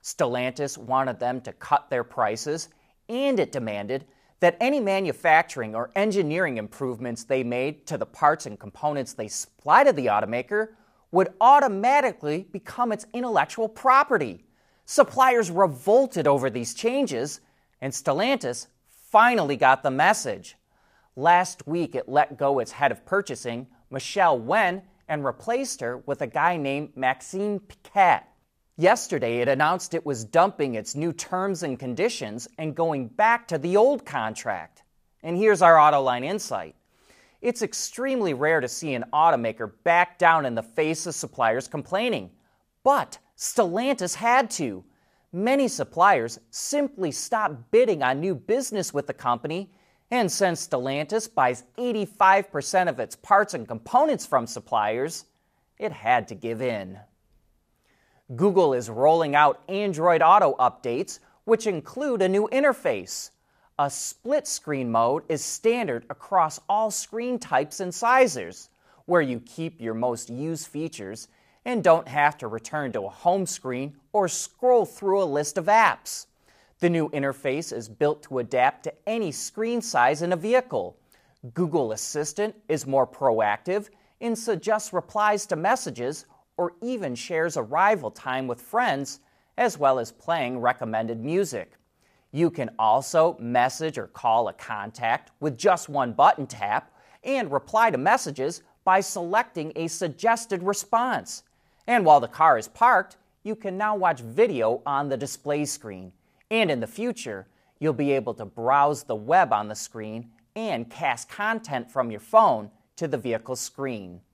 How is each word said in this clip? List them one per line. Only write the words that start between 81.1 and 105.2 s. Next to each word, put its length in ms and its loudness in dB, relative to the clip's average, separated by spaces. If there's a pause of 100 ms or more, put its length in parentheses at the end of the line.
Google 400 -2
Assistant 640 -6 (140)
is 180 -2
more 200 2
proactive 840 -2 (320)
and 160 -4
suggests 560 -4
replies 520 0
to 100 -4
messages 680 -4 (320)
or 240 -4
even 340 -6
shares 440 -4
arrival 540 0
time 340 -6
with 160 -8
friends, 580 -4 (380)
as 180 0
well 220 2
as 120 -6
playing 500 -4
recommended 640 -2
music. 500 -4 (600)
You 180 2
can 280 -6
also 600 2
message 600 -2
or 80 -10
call 420 0
a 60 -8
contact 840 -6
with 180 -4
just 320 2
one 240 -2
button 320 4
tap 480 -6 (300)
and 280 -4
reply 380 2
to 80 -2
messages 640 -2 (220)
by 160 4
selecting 760 -4
a 120 -6
suggested 760 -4
response. 800 -4 (440)
And 180 2
while 160 10
the 80 -6
car 300 4
is 100 -8
parked, 480 2 (280)
you 120 -6
can 220 -8
now 180 -2
watch 240 0
video 640 0
on 240 -2
the 80 -2
display 480 -4